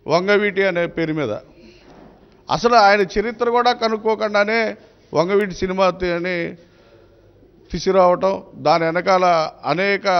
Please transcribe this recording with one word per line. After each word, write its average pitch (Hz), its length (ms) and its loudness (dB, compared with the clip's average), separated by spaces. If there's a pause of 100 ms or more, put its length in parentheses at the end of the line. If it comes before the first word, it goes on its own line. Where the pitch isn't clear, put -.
వంగవీటి 196 640 0
అనే 175 140 -2 (140)
పేరు 160 220 -2
మీద. 117 140 -2 (1160)
అసలు 240 260 2 (120)
ఆయన 202 140 4 (140)
చరిత్ర 226 300 -4 (120)
కూడా 240 140 2 (100)
కనుక్కోకుండానే 214 800 -2 (540)
వంగవీటి 185 480 0
సినిమా 190 280 0
తి-, 180 280 -4
అని 175 200 -4 (1300)
తీసుకురావటం, 185 640 2 (320)
దాని 165 240 2
వెనకాల 185 360 0 (460)
అనేక 196 360 -2 (120)